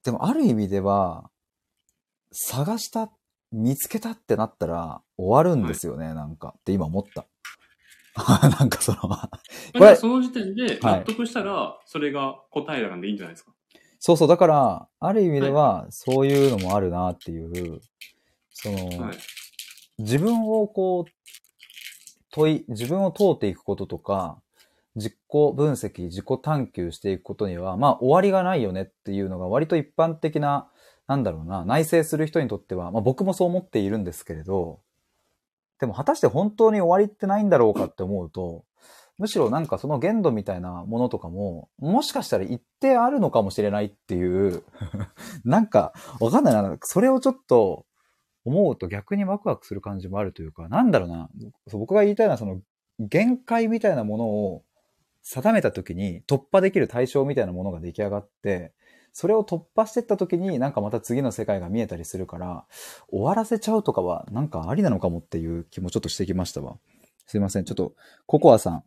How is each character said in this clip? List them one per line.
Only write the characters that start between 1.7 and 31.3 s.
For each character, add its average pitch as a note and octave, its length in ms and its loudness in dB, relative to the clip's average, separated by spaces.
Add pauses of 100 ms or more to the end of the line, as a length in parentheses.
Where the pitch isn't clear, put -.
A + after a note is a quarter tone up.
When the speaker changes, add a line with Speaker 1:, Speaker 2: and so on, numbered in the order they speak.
Speaker 1:
探 F3 480 -4
し - 100 -10
た、 A3 220 -6 (400)
見 A#2 240 0
つ - 120 -8
け A3 120 -6
た A3+ 120 -8
っ A3 40 -10
て - 200 -2
な A2 100 0
っ - 120 -16
た - 80 -4
ら E2 360 -6 (160)
終 B2 320 4
わ E3 60 2
る A#2+ 60 2
ん F2 60 0
で D#2+ 60 -4
す - 140 -8
よ - 100 -6
ね、 A#2 80 -6
Speaker 2:
は D#2+ 60 -6
い。 D#2+ 40 -8
Speaker 1:
な D2+ 100 -8
ん D#2 100 -12
か - 220 -16
っ - 60 -20
て F#2+ 80 -2
今 F#2 160 0
思 F#2 140 -2
っ - 20 -14 (100)
た。 - 120 -12 (880)
<laughs> - 340 4 (100)
な C3+ 60 6
ん G#2+ 40 2
か - 120 -4
そ G#2+ 120 0
の、 - 140 -6
Speaker 2:
ま - 240 -6
あ、 - 80 -18 (340)
Speaker 1:
こ - 20 -12
れ、 B3 40 0
Speaker 2:
じ C#4+ 60 12
ゃ D#4+ 60 12
あ - 40 12
そ A3+ 120 0
の B3+ 140 2
時 B3 100 -2
点 G3 240 -6
で A3 260 -2
納 G2 220 2
得 A3+ 240 -4
し - 60 -10
た G#3+ 100 -4
ら、 G3 100 -4
Speaker 1:
は A#2+ 320 -4
い。 - 0 -
Speaker 2:
そ - 140 -10
れ D3 120 -2
が C3+ 380 -6
答 C#3+ 300 -6
え G#2+ 80 -4
な F#2 80 -10
ん F2 60 -10
で G2 60 -8
い G#2+ 40 -4
い - 20 -4
ん G2+ 40 -6
じ F#2+ 60 -12
ゃ E2+ 40 -14
な E2 40 -16
い E2 40 -20
で - 20 -20
す - 80 -20
か。 - 60 -20 (480)
Speaker 1:
そ E3+ 140 4
う D#3 40 6
そ D#3 80 4
う、 - 20 4
だ E3+ 100 6
か F3 100 6
ら、 C#3 400 2 (120)
あ F3 140 -2
る G#3+ 100 2
意 F3 60 2
味 C#3+ 120 2
で C#3 80 2
は C3+ 320 2
Speaker 2:
は - 20 -14
い。 - 80 -16
Speaker 1:
そ C3 300 0
う C#3 60 4
い C#3 200 4
う C3 40 4
の A2 80 0
も F#2+ 160 0
あ G#2 40 4
る F#2 100 0
な F2+ 220 -2
っ F2 60 -10
て - 140 -14
い E2 140 -10
う、 E2+ 360 -8 (680)
そ - 220 -10
の、 F2+ 340 -6
Speaker 2:
は - 80 -10
い。 - 40 -14 (800)
Speaker 1:
自 A2+ 200 -2
分 A3 320 0
を A3 180 0
こ F#3 400 -2
う、 - 40 -20 (1200)
問 D#3 240 2
い、 - 140 -8
自 A#2+ 180 -6
分 F#3+ 160 0
を F#3 80 0
問 F#3 240 2
う - 40 -20
て G#2 100 -2
い F2+ 60 -6
く - 40 -20
こ G2+ 160 -4
と F#2 120 -8
と F2 120 -10
か、 F#2 420 -4 (540)
自 A2 160 -6
己 - 40 -20 (140)
分 D3 240 4 (200)
析、 G2+ 320 -8
自 F2+ 180 -10
己 - 20 -16 (160)
探 D3+ 260 -2
求 E2+ 240 -6
し - 80 -18
て G2 120 -4
い F2+ 80 -4
く - 40 -18
こ F#2+ 120 -12
と G#2 120 -4
に F2 100 -6
は、 F#2 200 -6
ま C3+ 120 4
あ - 100 2
終 B2 100 0
わ F3 120 6
り G3 100 2
が F#3+ 120 2
な F#3 120 0
い C3 80 0
よ F#2+ 80 -2
ね F#2+ 120 -6
っ - 20 -6
て - 260 -14
い G2 100 -2
う F#2+ 80 -4
の F#2 80 -6
が F2+ 100 -6
割 C3+ 200 0
と F3 80 0
一 D3 120 -2 (100)
般 E3 180 2
的 D#3+ 240 -4
な、 C#3+ 300 -2 (380)
な C#3 100 0
ん C3 60 0
だ F#2+ 80 0